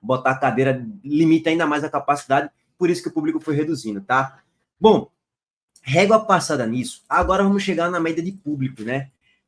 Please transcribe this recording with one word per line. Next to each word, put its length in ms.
botar 280
a 80
cadeira 480
limita 460
ainda 160
mais 180
a 60
capacidade, 600
por 100
isso 140
que 60
o 40
público 260
foi 160
reduzindo, 460
tá? 400
Bom, 300
régua 420
passada 420
nisso, 400
agora 380
vamos 180
chegar 280
na 100
média 220
de 100
público, 500
né? 280